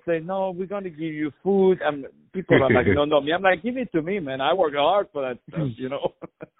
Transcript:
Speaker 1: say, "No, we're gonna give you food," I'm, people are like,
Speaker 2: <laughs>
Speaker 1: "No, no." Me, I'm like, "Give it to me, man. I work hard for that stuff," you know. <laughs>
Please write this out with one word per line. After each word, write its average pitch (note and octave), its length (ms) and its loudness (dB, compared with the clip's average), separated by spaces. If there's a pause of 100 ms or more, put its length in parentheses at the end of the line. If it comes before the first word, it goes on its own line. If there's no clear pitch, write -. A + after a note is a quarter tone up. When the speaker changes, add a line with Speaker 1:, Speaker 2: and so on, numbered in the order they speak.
Speaker 1:
say, E3 140 0
"No, F#3+ 320 -4
we're F3+ 160 -8
gonna G3 220 -8
give D#3 240 -8
you D3+ 180 -4 (100)
food," F#3+ 400 4
I'm, D3 240 -2 (280)
people E3+ 280 4
are C3 80 4
like, B2 180 4
Speaker 2:
<laughs> - 60 4
Speaker 1:
"No, D3 120 4
no." D3+ 160 4
Me, C#3+ 100 -2
I'm F3+ 100 -2
like, F3+ 220 2
"Give B3 140 -4
it B3+ 160 -6
to E3 80 0
me, F#3 180 -4
man. C3+ 220 -6
I C#3+ 120 2
work F3 220 0
hard E3+ 380 2
for D3 80 -6
that B2+ 180 -6 (100)
stuff," D#3 280 -4
you B2+ 100 -8
know. C#3 300 -6
<laughs> - 60 -20 (360)